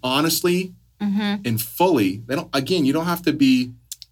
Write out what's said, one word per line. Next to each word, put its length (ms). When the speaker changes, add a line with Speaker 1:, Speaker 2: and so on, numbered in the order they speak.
Speaker 1:
honestly 720
Speaker 2:
Mm-hmm. 420
Speaker 1:
and 160
fully. 640
They 120
don't, 180
again, 320
you 60
don't 140
have 160
to 100
be 400